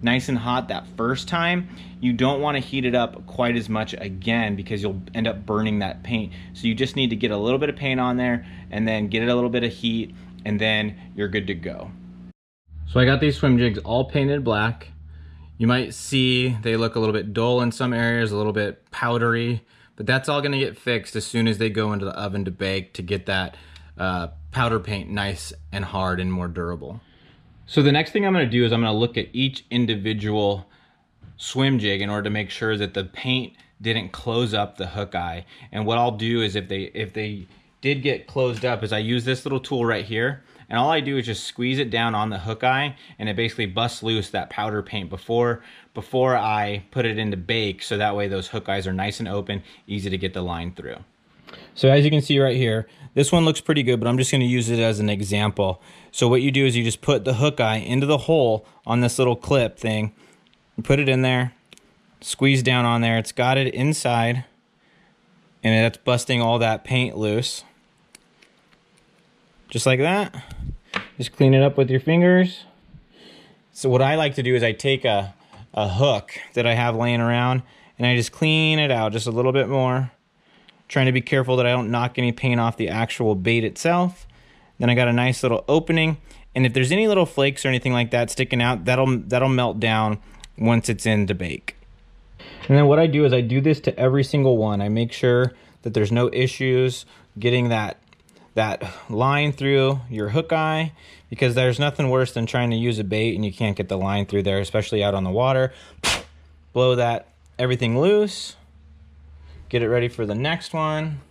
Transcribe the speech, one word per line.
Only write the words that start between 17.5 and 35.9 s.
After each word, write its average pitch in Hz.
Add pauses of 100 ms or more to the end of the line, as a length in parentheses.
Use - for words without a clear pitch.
in 120
some 123
areas, 117
a 104
little 104
bit 104
powdery, 117 (360)
but 107
that's 131
all 143
gonna 139
get 113
fixed 113
as 107
soon 113
as 107
they 110
go 107
into 98
the 95
oven 101
to 92
bake 95
to -
get 92
that, 95 (440)
uh, 90 (200)
powder 120
paint 98
nice 101 (180)
and 98
hard 92
and 92
more 90
durable. 85 (680)
So -
the 143
next 151
thing 202
I'm 190
gonna 160
do 120
is 113
I'm 117
gonna 110
look 117
at 104
each 131
individual 107 (680)
swim 135
jig 101
in 104
order 104
to 107
make 104
sure 110
that 101
the 98
paint 127 (280)
didn't 110
close 117
up 104
the 90
hook 101
eye. 87 (260)
And 107
what 113